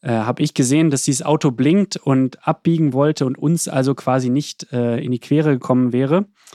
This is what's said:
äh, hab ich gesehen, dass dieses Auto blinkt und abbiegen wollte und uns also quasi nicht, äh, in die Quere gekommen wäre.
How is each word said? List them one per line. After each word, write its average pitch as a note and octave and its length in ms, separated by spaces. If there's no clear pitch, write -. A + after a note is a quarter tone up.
äh, B2 80
hab A2+ 280
ich D3+ 140
gesehen, C#3+ 380
dass C3+ 120
dieses C3+ 220
Auto D3+ 240
blinkt D#3 480
und C3 500
abbiegen D#3+ 460
wollte C#3+ 320
und B2+ 100
uns E3 320
also C3+ 280
quasi B2+ 340
nicht, - 420
äh, A#2+ 320
in A#2+ 80
die B2 80
Quere D3+ 340
gekommen B2+ 380
wäre. C3+ 360